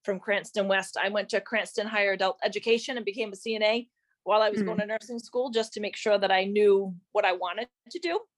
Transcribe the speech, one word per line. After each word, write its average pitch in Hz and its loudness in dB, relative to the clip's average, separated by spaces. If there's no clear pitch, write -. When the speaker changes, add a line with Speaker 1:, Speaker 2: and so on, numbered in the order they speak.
Speaker 1:
from 190 -4
Cranston 196 -2
West, 190 0
I 190 -2
went 208 -2
to 202 0
Cranston 208 -4
Higher 208 0
Adult 190 0
Education 226 0
and 233 -8
became 202 -6
a - -12
C 220 -6
N 214 0
A 233 2
while 208 4
I 214 4
was 208 -2
Speaker 2:
Mm. 190 0
Speaker 1:
going - -2
to 208 0
nursing 220 -6
school, 247 -4
just 226 -2
to 214 -8
make 208 -6
sure 208 2
that 196 2
I 190 4
knew 196 4
what 208 2
I 185 4
wanted 180 -6
to 339 -10
do. 349 -2